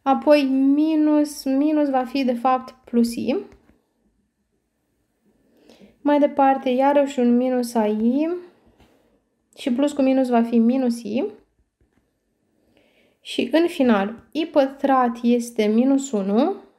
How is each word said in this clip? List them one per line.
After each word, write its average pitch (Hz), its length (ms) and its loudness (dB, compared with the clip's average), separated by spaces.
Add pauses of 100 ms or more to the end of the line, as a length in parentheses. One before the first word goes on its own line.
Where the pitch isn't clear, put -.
apoi 277 420 2 (300)
minus, 302 680 0
minus 294 460 0
va 262 140 0
fi 262 200 -4
de 247 100 0
fapt 254 420 -2 (100)
plus 233 300 0
I, 233 200 -4 (2750)
mai 294 160 2
departe 269 500 2
iarăși 277 500 0
un 240 180 2
minus 247 360 -2
A 220 120 0
I 233 440 0 (1300)
și - 140 -4
plus 277 200 0
cu 285 100 -4
minus 262 280 2
va 233 120 2
fi 233 160 0
minus 233 460 0
I 220 220 -4 (2000)
și - 300 -6
în 339 160 0
final 226 640 -2
I 311 140 -4
pătrat 269 760 0
este 233 440 0
minus 262 460 0
unu 214 420 0 (260)